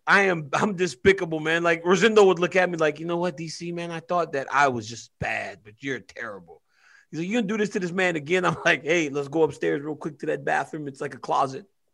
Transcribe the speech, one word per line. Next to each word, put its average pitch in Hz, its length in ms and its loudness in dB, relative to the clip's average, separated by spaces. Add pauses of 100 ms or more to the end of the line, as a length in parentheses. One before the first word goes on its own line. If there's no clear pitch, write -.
I 190 140 6
am, 170 320 -2
I'm 202 200 2
despicable, 180 640 0
man. 160 240 0
Like, 170 220 2
Rosendo 202 420 6
would 175 140 4
look 180 160 0
at 180 120 4
me 175 100 -4
like, 151 200 2
"You 165 80 -10
know 170 120 -2
what, 175 180 -4
D 165 100 -8
C, 170 240 -10
man? 170 220 -8
I 165 80 -8
thought 165 320 -2
that 135 200 -4
I 143 140 4
was 117 220 -2
just 117 320 -16
bad, 107 420 -6
but 107 120 -20 (100)
you're 131 160 -6
terrible." 95 640 -16 (500)
He's 147 80 -8
like, 175 80 -6
"You 208 80 -4
gonna 233 100 0
do 208 120 -2
this 208 120 0
to 214 80 -2
this 175 140 -4
man 180 240 0
again?" 170 280 -2
I'm 170 200 2
like, 165 180 2
"Hey, 160 260 0
let's 139 200 -4
go 156 160 2
upstairs 151 380 -2
real 151 120 -8
quick 147 240 -10
to 151 80 -8
that 147 180 -4
bathroom. 151 440 -4
It's 139 120 -12
like 139 140 -8
a 123 40 -18
closet." 139 460 -2 (300)